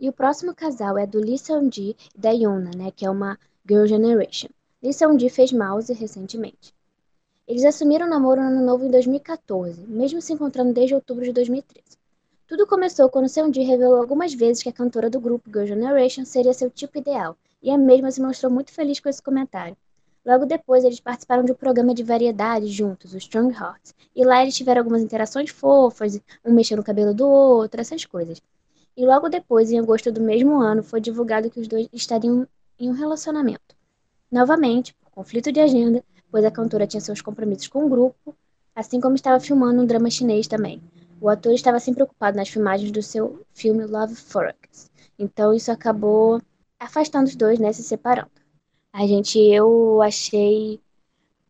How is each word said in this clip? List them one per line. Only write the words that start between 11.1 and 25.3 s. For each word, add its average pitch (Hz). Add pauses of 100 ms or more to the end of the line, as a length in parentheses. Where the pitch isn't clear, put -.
de 247
dois 247
mil 254
e -
treze. - (500)
Tudo 403
começou 370
quando 262
Seunggi 277
revelou 254
algumas 277
vezes 233
que -
a 240
cantora 233
do 247
grupo 240
Girl 208
Generation 254
seria 254
seu 254
tipo -
ideal, 240 (260)
e 247
a 285
mesma 262
se 262
mostrou 262
muito 262
feliz 285
com -
esse 269
comentário. 226 (480)
Logo 254
depois, 262
eles 240
participaram 247
de 247
um -
programa 247
de 233
variedades 226
juntos, 196
o 190
Strong 233
Hearts, - (200)
e 254
lá 254
eles 269
tiveram 247
algumas 226
interações 220